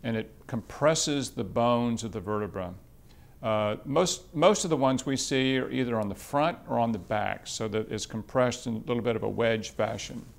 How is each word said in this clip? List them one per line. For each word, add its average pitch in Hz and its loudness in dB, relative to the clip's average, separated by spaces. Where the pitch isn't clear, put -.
and 113 0
it - -4
compresses 143 0
the 117 -4
bones 117 2
of 113 -6
the 107 -6
vertebra. 95 -4
Uh, 107 2
most, 160 0
most 185 6
of 175 -2
the 156 2
ones 131 2
we 135 0
see 131 2
are 127 -2
either 123 0
on 104 -2
the 101 -4
front 156 0
or 123 0
on 117 2
the 107 -2
back, 101 -2
so - -4
that 107 -2
it's 107 -4
compressed 120 0
in 117 -2
a 110 -4
little 120 -2
bit 117 2
of 107 -2
a 107 0
wedge 110 0
fashion. - -4